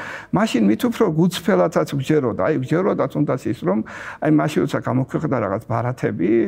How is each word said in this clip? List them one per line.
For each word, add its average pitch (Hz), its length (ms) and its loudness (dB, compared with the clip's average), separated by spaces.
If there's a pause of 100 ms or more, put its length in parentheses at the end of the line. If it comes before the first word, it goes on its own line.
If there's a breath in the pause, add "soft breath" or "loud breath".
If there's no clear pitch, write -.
(280 loud breath)
მაშინ 220 360 0
მით 208 200 2
უფრო 240 240 0
გუცფელადაც 170 840 2
ვჯეროდა, 135 540 0
აი, 156 140 0
ვჯეროდაც 156 560 0
უნდათ 143 300 0
ის, 113 160 -4
რომ 196 200 0 (380 loud breath)
აი, 156 140 0
მაშინ 151 300 2
როცა 139 180 0
გამოქვეყნდა 131 600 -2
რაღაც 101 240 -2
ბარათები 123 680 -2 (180)